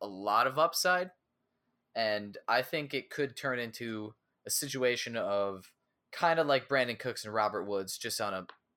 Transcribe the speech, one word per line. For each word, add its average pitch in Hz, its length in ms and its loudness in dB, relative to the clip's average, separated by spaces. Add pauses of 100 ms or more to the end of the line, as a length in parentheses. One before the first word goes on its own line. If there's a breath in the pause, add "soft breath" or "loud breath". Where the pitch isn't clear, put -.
a 101 60 -6
lot 104 380 2
of 131 140 0
upside, 180 500 2 (880)
and 104 420 0 (100)
I 120 140 4
think 147 320 -4
it 131 160 -4
could 139 260 -4
turn 131 220 -2
into 113 560 -6 (320)
a 107 60 -12
situation 123 680 0
of 101 540 -2 (400)
kinda 165 320 4
like 139 260 2
Brandon 123 280 2
Cooks - 280 -6
and 107 80 -8
Robert 104 320 2
Woods, 98 320 -4
just 113 240 -4
on 104 120 -2
a 92 140 -6 (300)